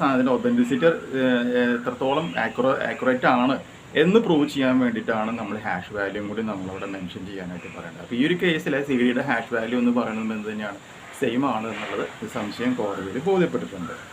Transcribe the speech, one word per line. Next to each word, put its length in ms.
സാധനത്തിൻ്റെ 360
ഒതൻറ്റിസിറ്റി, 520
ഏഹ്, 200
എത്രത്തോളം 500
accurate, 360
ആക്യുറേറ്റ് 400
ആണ് 260
എന്ന് 220
പ്രൂവ് 280
ചെയ്യാൻ 320
വേണ്ടിയിട്ടാണ് 540
നമ്മൾ 180
ഹാഷ് 300
വാല്യൂയും 340
കൂടി 200
നമ്മളവിടെ 440
മെൻഷൻ 340
ചെയ്യാനായിട്ട് 480
പറയുന്നത്. 280
അപ്പോൾ 140
ഈ 100
ഒരു 140
കേസിലെ 460
സി 120
ഡിയുടെ 280
ഹാഷ് 280
വാല്യൂ 260
എന്ന് 160
പറയുന്നത് 380
എന്ത് 140
തന്നെയാണ്? 280
സെയിം 220
ആണ് 180
എന്നുള്ളത് 320
ഒരു 180
സംശയം 420
കോടതിയിൽ 380
ബോധ്യപ്പെട്ടിട്ടുണ്ട്. 640